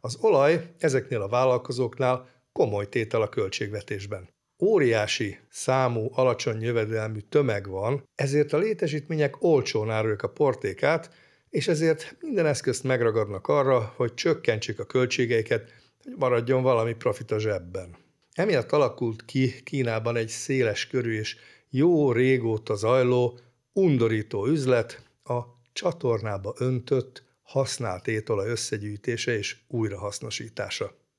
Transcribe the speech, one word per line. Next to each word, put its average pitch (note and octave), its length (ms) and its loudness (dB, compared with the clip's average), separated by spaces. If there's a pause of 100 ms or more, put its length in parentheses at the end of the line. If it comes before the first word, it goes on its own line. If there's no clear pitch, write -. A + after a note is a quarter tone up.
Az A#2+ 200 -8
olaj E3 580 4
ezeknél C3 420 0
a G2 80 -4
vállalkozóknál B2+ 1000 0 (240)
komoly G#2 360 0
tétel A2+ 340 0
a G#2 60 0
költségvetésben. G2+ 1000 -6 (340)
Óriási A#2 760 2 (120)
számú B2 640 0
alacsony A#2+ 500 0
jövedelmű A2 560 -2
tömeg G#2 500 0
van, G#2 460 -4
ezért C#3+ 380 0
a D#3 60 2
létesítmények D#3 840 -2
olcsón B2 480 2
árulják A2 320 0
a G#2 60 -2
portékát, C3+ 800 0 (400)
és D#3+ 180 -2
ezért D#3+ 520 0
minden G#3 260 0
eszközt C3 360 -2
megragadnak A2 680 0
arra, C3 480 2
hogy A#2+ 180 -2
csökkentsék A2+ 640 -2
a G#2+ 60 -6
költségeiket, A#2+ 880 0 (300)
hogy B3+ 160 -16
maradjon B2+ 440 2
valami A#2 320 2
profit A2+ 360 -4
a A2 80 0
zsebben. F#2 580 -6 (360)
Emiatt E3 400 0
alakult A#2+ 520 0
ki C3 300 0 (100)
Kínában A#2 520 -2
egy A2+ 120 -2
széles A#2 580 -2
körű A#2 320 -2
és - 180 -6 (340)
jó D3+ 420 4
régóta A#2 640 2
zajló, B2 640 2 (340)
undorító A2+ 720 2
üzlet, B2+ 560 0 (220)
a B2 160 -4 (320)
csatornába A2 840 -4
öntött, B2+ 680 -2 (180)
használt A#2 680 -4
étolaj G#2+ 400 -2
összegyűjtése A2 880 -4
és G2+ 200 -6 (120)
újrahasznosítása. G#2 1300 -6 (240)